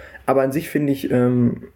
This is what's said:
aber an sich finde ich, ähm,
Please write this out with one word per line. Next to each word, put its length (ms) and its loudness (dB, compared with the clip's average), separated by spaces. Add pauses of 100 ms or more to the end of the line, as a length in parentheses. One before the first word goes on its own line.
(240)
aber 180 2
an 100 0
sich 160 -4
finde 240 0
ich, 180 -4
ähm, 540 2 (120)